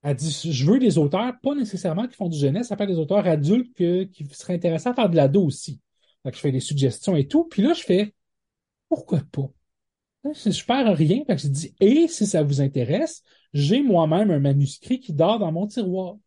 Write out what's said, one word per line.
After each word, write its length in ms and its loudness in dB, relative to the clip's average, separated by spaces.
Elle 140 -2
dit, « 140 -4
Je 140 0
veux 120 6
des 200 2
auteurs, 340 0
pas 120 -2
nécessairement 520 -4
qui 80 -14
font 140 -6
du 100 -6
jeunesse, 300 0
ça 80 -6
peut 80 -4
être 60 -4
des 80 0
auteurs 280 0
adultes 480 0
que, 300 0
qui 280 -14
seraient 220 -8
intéressés 360 -2
à 40 -4
faire 140 2
de 80 2
l'ado 260 4
aussi. » 380 -4
Fait 80 -6
que 60 -20
je 60 -14
fais 100 0
des 80 -2
suggestions 560 -2
et 100 2
tout. 180 2
Puis 180 -2
là, 100 2
je 100 -2
fais, « 320 0
Pourquoi 320 -2
pas ? » 160 -6
Là, 100 -6
je, 160 -2
je 160 -4
perds 280 2
rien. 300 2
Fait 120 -2
que 40 -6
j'ai 80 -4
dit, « 320 -6
Et 260 6
si 200 -2
ça 160 0
vous 180 0
intéresse, 600 -2
j'ai 280 2
moi-même 480 2
un 100 2
manuscrit 600 0
qui 140 -10
dort 240 2
dans 140 -2
mon 140 -4
tiroir. » 500 -6